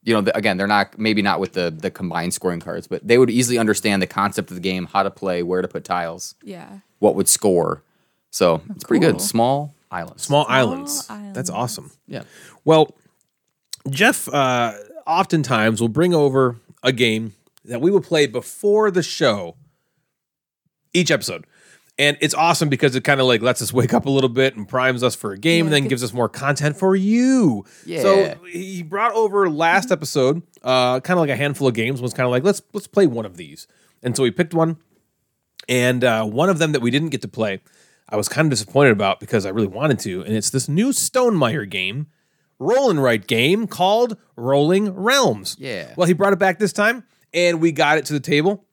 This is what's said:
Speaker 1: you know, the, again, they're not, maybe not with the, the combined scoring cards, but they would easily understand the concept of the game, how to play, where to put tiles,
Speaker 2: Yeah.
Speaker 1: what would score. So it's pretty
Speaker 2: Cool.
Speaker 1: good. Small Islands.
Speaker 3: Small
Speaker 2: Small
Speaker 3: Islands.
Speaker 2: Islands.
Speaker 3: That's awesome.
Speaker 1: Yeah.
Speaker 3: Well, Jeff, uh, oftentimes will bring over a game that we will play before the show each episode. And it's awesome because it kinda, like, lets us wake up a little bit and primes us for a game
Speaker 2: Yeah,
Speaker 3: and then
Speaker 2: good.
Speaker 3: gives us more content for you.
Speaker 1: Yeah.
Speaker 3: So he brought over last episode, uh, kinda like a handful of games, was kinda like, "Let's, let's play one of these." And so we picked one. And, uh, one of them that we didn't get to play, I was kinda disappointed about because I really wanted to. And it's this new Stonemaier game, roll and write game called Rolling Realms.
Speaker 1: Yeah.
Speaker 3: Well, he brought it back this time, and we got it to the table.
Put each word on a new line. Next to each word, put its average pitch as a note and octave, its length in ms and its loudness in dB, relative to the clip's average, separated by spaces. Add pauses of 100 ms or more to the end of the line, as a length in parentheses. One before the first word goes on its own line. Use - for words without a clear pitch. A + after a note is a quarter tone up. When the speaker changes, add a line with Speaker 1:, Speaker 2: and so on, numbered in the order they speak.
Speaker 1:
you A2+ 120 0
know, G#2 60 2
the, G2+ 140 0
again, G2+ 220 0
they're G2 80 -2
not, G2+ 320 0
maybe G#2+ 240 0
not F#2+ 180 0
with F#2+ 140 -6
the, F2 180 -2
the D#2+ 200 -8
combined E2+ 420 -6
scoring F2 260 -4
cards, F2 280 -12
but G2 200 -10
they A#2 120 6
would B2 100 6
easily A#2+ 300 0
understand G#2 420 0
the F#2 60 -2
concept G2 420 -4
of F#2 60 -14
the F2 60 -12
game, F#2 300 -4
how G2 120 0
to G2 80 -2
play, F2+ 320 -4
where F#2 180 -2
to F#2 60 -4
put E2 160 -10
tiles, E2+ 500 -8 (100)
Speaker 2:
Yeah. F#3+ 360 -18 (180)
Speaker 1:
what - 180 4
would - 140 0
score. E2 540 0 (480)
So E2+ 300 2 (100)
it's - 120 -16
pretty E3 220 2
Speaker 2:
Cool. A#2+ 80 4
Speaker 1:
good. - 80 -4
Small C3+ 540 -2 (160)
Islands. F2 320 -10
Speaker 3:
Small C#3+ 220 0
Speaker 2:
Small B2 120 -2
Speaker 3:
Islands. C#4 500 -2
Speaker 2:
Islands. G#3 280 -16
Speaker 3:
That's E3+ 160 -8
awesome. - 400 -8 (160)
Speaker 1:
Yeah. - 160 -14 (420)
Speaker 3:
Well, D#3 300 4 (960)
Jeff, G3+ 420 0
uh, B2+ 400 0 (320)
oftentimes C3 760 0
will A#2 80 0
bring E3 280 0
over C3 420 2 (240)
a C3 100 2
game A2 420 -2 (300)
that A#2+ 160 -8
we E3+ 120 2
will G3 100 4
play D3+ 240 2
before G#3 680 0
the F3 120 0
show G#2 520 -2 (1400)
each F3 180 2
episode. G2 340 -4 (520)
And C#3+ 220 2
it's D3+ 140 0
awesome E3 340 2
because C#3 280 0
it B2+ 100 -4
kinda, C3+ 180 2
like, A#2+ 180 4
lets B2 200 0
us G#2+ 100 -6
wake A#2+ 220 2
up - 120 0
a C#3 40 -2
little C3+ 200 2
bit C3 260 0
and G#2 120 -12
primes B2+ 340 0
us B2 140 0
for G2+ 160 -8
a G2 60 -10
game E3 220 2
Speaker 2:
Yeah, E3 80 2
Speaker 3:
and D3+ 60 0
then C#3+ 100 4
Speaker 2:
good. B2 60 -4
Speaker 3:
gives B2+ 140 -2
us A2+ 100 -8
more A#2+ 140 0
content C#3+ 500 -2
for F#3+ 180 2
you. G#3 680 2 (220)
Speaker 1:
Yeah. E3 160 -6
Speaker 3:
So G3 340 4 (160)
he F3+ 320 -10
brought G3+ 300 -2
over G3+ 360 2
last E3 420 2
episode, D3+ 500 0 (200)
uh, B2+ 380 2
kinda F3 220 0
like D3 80 0
a B2+ 80 0
handful C#3+ 300 0
of B2 60 4
games, A#2+ 280 -4
was B2 120 -6
kinda B2+ 160 -2
like, B2+ 140 0
"Let's, - 180 2 (120)
let's G3+ 140 -10
play G3 200 4
one A2+ 180 -2
of F2+ 120 -18
these." D#2 300 -18 (360)
And B2 120 -2
so C3+ 80 0
we A#2 80 2
picked E3+ 220 -4
one. D#3+ 240 0 (920)
And, B2 340 2
uh, A2 220 2
one C3 240 0
of E3+ 100 0
them D#3 140 0
that C3+ 80 0
we A#2+ 100 0
didn't D#3 180 0
get C3 120 -6
to G#2+ 80 -10
play, G2+ 320 -4 (480)
I G#2+ 80 -4
was G#2 100 -2
kinda D#3 220 0
disappointed C3+ 420 4
about G2+ 300 0
because G#2+ 240 -2
I G2 40 -6
really G#2 180 -2
wanted C3 320 -2
to. F2+ 220 -6
And G#2+ 140 -4
it's G#2+ 140 -4
this - 180 -4
new F#3+ 220 0
Stonemaier E3+ 800 0
game, G2 400 -6 (520)
roll B3 300 2
and D3+ 120 2
write A#2 240 2
game E3 420 2
called A3 500 0 (180)
Rolling D3+ 580 2
Realms. F#3+ 680 0
Speaker 1:
Yeah. A#2+ 360 -10
Speaker 3:
Well, E3+ 120 2
he F3+ 60 4
brought G3 200 2
it F3 60 0
back F#3 200 2
this G#3 140 0
time, A3 300 0 (300)
and E3+ 280 2
we E3 100 4
got D3+ 260 2
it C3+ 100 -4
to D3+ 60 -4
the C#3+ 60 -2
table. D#3 540 0